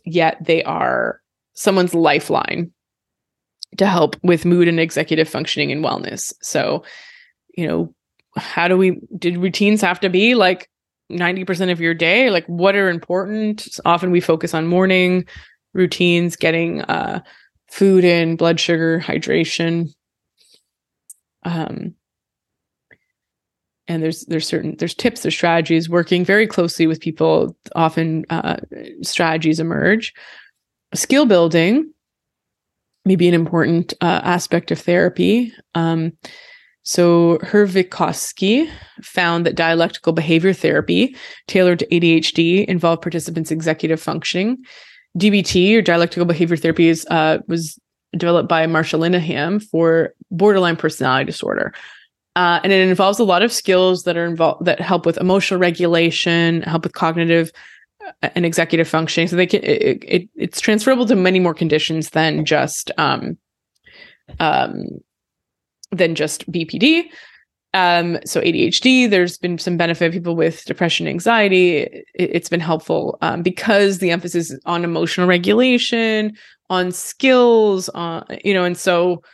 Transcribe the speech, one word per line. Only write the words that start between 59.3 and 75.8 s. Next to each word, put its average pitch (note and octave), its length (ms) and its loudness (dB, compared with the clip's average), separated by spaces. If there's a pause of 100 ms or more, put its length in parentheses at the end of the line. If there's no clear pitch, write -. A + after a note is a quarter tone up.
they F3+ 100 2
can, F3+ 180 0
it, - 400 0
it, - 320 -2
it's - 240 -8
transferable A#3+ 460 2
to A3 100 2
many F#3 240 2
more F3 140 2
conditions D#3 560 -2
than D#3 340 0
just, C#3+ 540 -2
um, D3 400 -2 (1040)
um, C3+ 460 -2 (1080)
than E3+ 240 0
just - 360 -6
B E3 140 -4
P - 140 -10
D. D#4+ 320 2 (640)
Um, F3 500 2
so - 160 -4
A E3+ 100 2
D - 120 0
H - 180 0
D, B3+ 260 4
there's F3+ 300 0
been F3 200 -4
some F3 200 -4
benefit. E3+ 340 0
People E3+ 240 -6
with E3 300 -2
depression, E3+ 420 -4
anxiety, F#3 720 2
it, - 260 -8 (100)
it's F3 340 -4
been F3 100 -2
helpful, D#3+ 600 -4
um, - 200 -2
because G3 560 2
the F3+ 140 0
emphasis E3+ 400 -4
is C3 140 -12
on F3 180 -4
emotional E3+ 440 -2
regulation, A3 1080 2 (340)